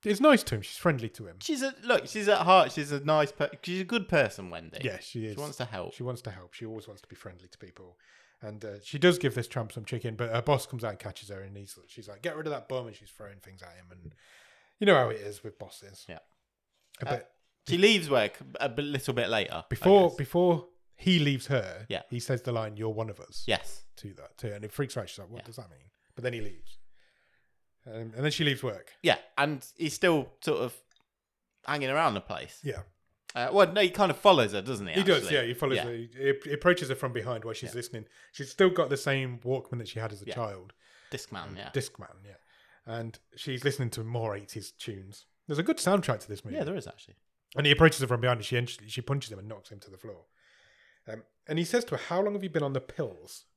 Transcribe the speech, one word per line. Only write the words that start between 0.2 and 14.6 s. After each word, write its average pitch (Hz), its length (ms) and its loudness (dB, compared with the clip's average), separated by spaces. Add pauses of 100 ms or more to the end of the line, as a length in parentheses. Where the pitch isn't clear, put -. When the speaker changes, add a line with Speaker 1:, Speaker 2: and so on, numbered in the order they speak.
Speaker 1:
nice 277 220 10
to - 120 -4
him. 104 60 -4
She's - 160 -12
friendly 127 320 0
to - 180 -16
him. 85 140 -18
Speaker 2:
She's 285 200 -4
a, 269 120 -4 (100)
look, 226 240 2
she's 208 200 -2
at 202 120 6
heart, 165 320 8
she's 143 200 -4
a 143 100 -2
nice 151 300 4
per-, - 180 -2 (120)
she's 180 200 -4
a 185 40 -4
good 208 220 -2
person, 104 420 2
Wendy. 82 320 -12
Speaker 1:
Yeah, 101 180 -6
she 113 260 -8
is. 107 100 -8
Speaker 2:
She 135 60 -10
wants 147 160 -8
to 123 80 -6
help. 95 280 -8
Speaker 1:
She 123 100 -12
wants 123 200 -8
to 107 80 -8
help. 90 220 -18
She - 120 -14
always 110 220 -12
wants 101 140 -20
to - 60 -20
be 92 80 -20
friendly 90 340 -20
to - 80 -20
people. 92 400 -20 (440)
And, 107 220 -14
uh, 101 200 -12
she - 160 -8
does 180 180 8
give 143 180 0
this 120 120 -4
tramp 113 260 -6
some 113 100 -12
chicken, 113 320 -6
but 117 140 -4
her 113 120 0
boss 135 240 2
comes 117 180 -10
out 110 80 -4
and 98 80 -12
catches 101 300 -14
her, 98 120 -12
and 98 160 -14
he's, 101 200 -18 (100)
she's 113 200 -20
like, 101 140 -18
"Get 156 160 -6
rid 156 100 -6
of 151 40 -4
that 135 180 -8
bum," 127 180 -4
and 104 80 -16
she's 101 140 -20
throwing 101 300 -20
things 95 240 -20
at 90 100 -20
him. 90 180 -20
And 90 220 -18 (680)